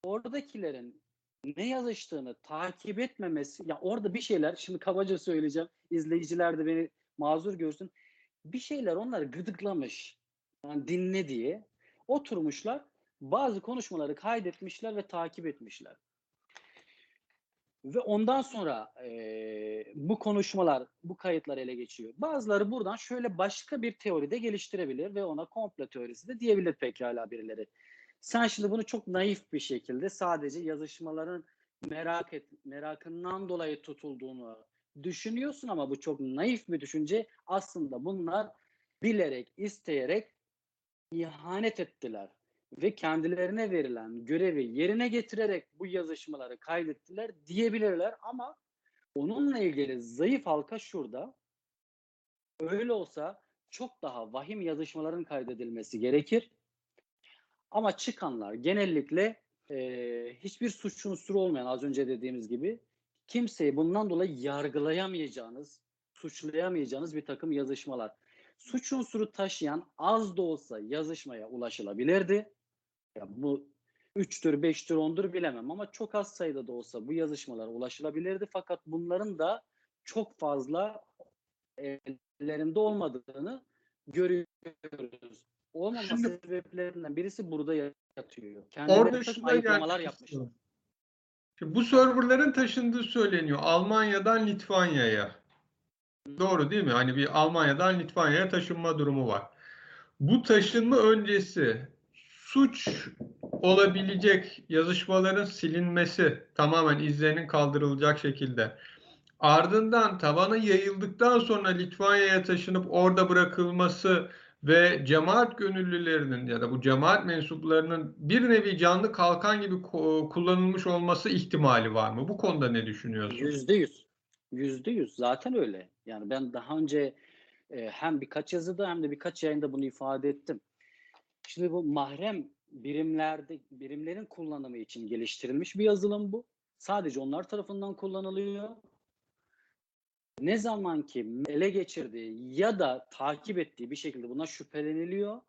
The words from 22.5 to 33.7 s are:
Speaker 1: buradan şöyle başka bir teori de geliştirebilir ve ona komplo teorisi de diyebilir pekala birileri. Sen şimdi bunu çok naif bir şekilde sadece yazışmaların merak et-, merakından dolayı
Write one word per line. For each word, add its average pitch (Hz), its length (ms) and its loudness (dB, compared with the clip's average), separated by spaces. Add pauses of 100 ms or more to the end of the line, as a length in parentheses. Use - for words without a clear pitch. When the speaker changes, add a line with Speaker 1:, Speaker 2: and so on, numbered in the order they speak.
Speaker 1:
buradan 220 240 -4
şöyle 240 420 -6
başka 202 440 -4
bir 233 180 -6
teori 151 320 -2
de 233 60 -2
geliştirebilir 196 800 -6
ve 202 80 -4
ona 165 220 -6
komplo 196 420 -8
teorisi 120 400 -14
de 240 120 -12
diyebilir 196 340 4
pekala 120 580 -4
birileri. 110 360 -10 (540)
Sen 233 260 0
şimdi 208 240 -2
bunu 220 140 -2
çok - 220 -8
naif 190 460 -2
bir 147 60 -2
şekilde 131 500 -6
sadece 165 500 -4
yazışmaların 160 840 -8 (460)
merak 165 440 -6
et-, - 320 -16
merakından 165 840 -10
dolayı 160 320 -6